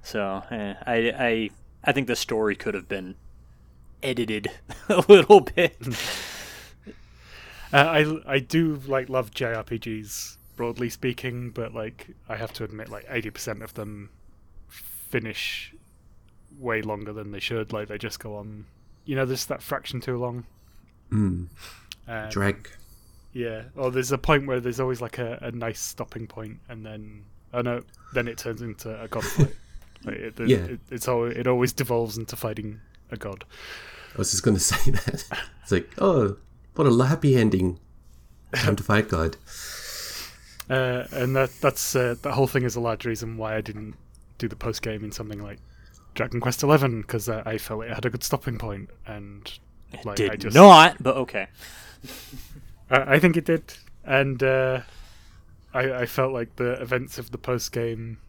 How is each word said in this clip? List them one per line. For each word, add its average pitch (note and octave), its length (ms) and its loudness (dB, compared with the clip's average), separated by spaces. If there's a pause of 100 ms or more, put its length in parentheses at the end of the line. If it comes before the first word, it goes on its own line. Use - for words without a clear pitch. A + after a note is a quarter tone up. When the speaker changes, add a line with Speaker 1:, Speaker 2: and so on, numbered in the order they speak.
Speaker 1:
So, G2 480 -6
eh, G#2 240 -6 (120)
I, A#2+ 100 -2
I, A2+ 540 0 (340)
I D3 80 2
think C3 140 0
the A#2+ 100 0
story G#2+ 400 0
could G#2+ 180 -6
have F#2 140 -10
been F#2 280 -8 (840)
edited A2+ 460 -4 (220)
<laughs> - 180 -14
a F3+ 200 4
little G3 320 12
bit. - 360 -2 (2000)
Speaker 2:
Uh, C#3 40 4 (500)
I, C#3 80 -2
I C#3 40 4
do, D#3 480 2
like, C3+ 240 -2
love B2+ 220 -2
J A#2 220 -2
R A2 100 -6
P A#2 140 -6
Gs. A2 600 -10 (220)
Broadly A#2+ 300 -4
speaking, B2 580 -6
but, A2+ 240 -8
like, A2+ 380 -12 (180)
I A2 80 -8
have A2 160 -8
to A2+ 120 -10
admit, G#2+ 260 -14
like, G#2+ 180 -14
eighty A#2 220 -6
percent A2 320 -10
of A2+ 100 -16
them G#2 380 -14 (580)
finish - 1040 -8 (840)
way A2+ 240 -4
longer G#2 320 -8
than G#2 160 -12
they G2 100 -12
should. A2 320 -6
Like, G#2 160 -8
they G#2 80 -10
just G#2 240 -10
go G#2+ 160 -12
on, G#2+ 300 -14 (400)
you C#3 100 -4
know, C3+ 80 2
there's B2+ 220 -4
that C#3 160 -8
fraction - 400 -8
too B2 160 -6
long. A#2+ 260 -6 (680)
Speaker 3:
Mm. F#2 360 -2 (600)
Speaker 2:
Um, A2 220 -10
Speaker 3:
Drag. G2+ 400 -2 (640)
Speaker 2:
Yeah. A2+ 300 -6 (120)
Or B2+ 160 -2
there's B2+ 220 0
a C3 60 0
point C#3 280 2
where B2+ 140 0
there's A#2+ 200 -4
always, B2+ 200 -2
like, A#2 160 -8
a, A#2+ 240 -6
a A#2+ 100 -10
nice A#2 300 -8
stopping - 460 -10
point, A2 320 -14 (100)
and A2 160 -16
then, G#2+ 400 -16 (300)
oh B2 80 0
no, A#2+ 200 -2 (300)
then A#2+ 160 -2
it A#2 80 -10
turns A2+ 240 -8
into A2+ 300 -12 (120)
a A2+ 60 -14
gunfight. A#2 500 2
Speaker 3:
<laughs> - 60 -20 (400)
Speaker 2:
Like, G#2 120 -8
it, A2+ 240 -10
Speaker 3:
Yeah. A#2+ 180 4
Speaker 2:
it, A#2+ 220 -6 (100)
it's B2+ 180 -6
al-, A#2+ 160 0
it A#2 220 -4
always B2 260 2
devolves A#2 460 -2
into A2+ 180 -10
fighting G#2+ 440 -8 (300)
a A#2+ 80 -10
god. G2 260 -12 (680)
Speaker 3:
I - 40 -6
was - 140 -2
just F#2+ 100 -2
gonna G#2+ 160 4
<laughs> - 140 2
say - 200 8
that. - 320 2 (380)
It's - 100 -2
like, - 260 0
"Oh, C#3+ 380 2 (380)
what D3+ 120 2
a B2 200 6
happy C#3+ 300 4
ending. F#2+ 420 2 (760)
Time - 220 2
to - 60 -8
fight G#2+ 280 2
God." E2 260 0 (1300)
Speaker 2:
Uh, B2+ 420 0
and C3 240 -2
that, C3 140 2 (100)
that's, - 360 0
uh, B2 260 2
that C#3+ 100 -4
whole C3+ 140 2
thing B2+ 160 0
is A#2+ 140 -2
a A#2+ 40 -4
large A2+ 240 -4
reason A2+ 320 -6
why A2 200 -4
I A2 40 -2
didn't G#2+ 340 -10 (440)
do A#2+ 100 -6
the G#2+ 80 -8
post-game A2 480 -6
in G#2+ 80 -10
something G#2+ 300 -10
like G2+ 160 -14 (560)
Dragon A#2+ 260 -2
Quest B2 220 -2
eleven, C3+ 400 4
'cause, A2 260 -6
uh, A2 160 -4
I A2 140 -4
felt G#2+ 260 -8
it A2+ 80 -8
had A2 140 -4
a A#2+ 40 2
good A#2+ 120 -6
stopping B2+ 340 -4
point, G2+ 320 -8 (160)
and, G2+ 480 -14 (400)
Speaker 1:
It - 140 -14
Speaker 2:
like, G2+ 100 -6
Speaker 1:
did G#2 140 2
Speaker 2:
I G#2+ 60 -6
just A2 180 -4
Speaker 1:
not, E3+ 480 12
but C3 140 2
okay. A2 320 -4 (1400)
Speaker 2:
I, C3+ 280 6
I - 20 8
think E3+ 180 6
it E3 80 0
did, E3 200 2 (400)
and, C3+ 380 2
uh, C3 380 2 (920)
I, C3 180 0
I B2 140 -2
felt C3 260 0
like A#2 240 -6
the B2 240 -2
events B2+ 380 -4
of A#2 140 -12
the A#2+ 60 -10
post-game A#2 800 -6 (100)